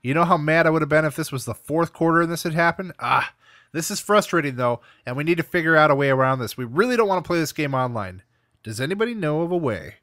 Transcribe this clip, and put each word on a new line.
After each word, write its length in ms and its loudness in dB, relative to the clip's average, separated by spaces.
you 120 -4
know 100 2
how 120 4
mad 300 2
I 40 4
would 120 2
have 60 -2
been 160 2
if 120 -4
this 160 -6
was 120 -6
the 100 -6
fourth 380 -2
quarter 280 2
and 100 0
this 120 -6
had 100 -4
happened? 460 -2
Ah, 340 0
this 180 -6
is 100 -6
frustrating, 560 0
though, 240 0
and 100 -6
we 80 -4
need 140 2
to 60 -4
figure 320 2
out 160 8
a 20 6
way 160 2
around 300 2
this. 160 -6
We 80 -6
really 320 2
don't 120 2
want 160 0
to 20 -14
play 120 0
this 140 -2
game 200 -4
online. 500 -4
Does 160 -10
anybody 340 -2
know 280 -2
of 100 -2
a 40 0
way 460 -4